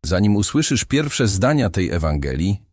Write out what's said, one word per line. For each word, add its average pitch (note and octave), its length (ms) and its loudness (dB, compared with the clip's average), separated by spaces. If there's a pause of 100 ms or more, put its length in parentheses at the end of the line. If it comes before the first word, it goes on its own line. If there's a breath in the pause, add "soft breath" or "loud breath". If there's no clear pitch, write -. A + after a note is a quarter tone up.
Zanim G2+ 320 2
usłyszysz C3+ 480 0
pierwsze C#3 440 0
zdania A#2 420 2
tej F#2 200 -2
Ewangelii D#2 720 -2 (100)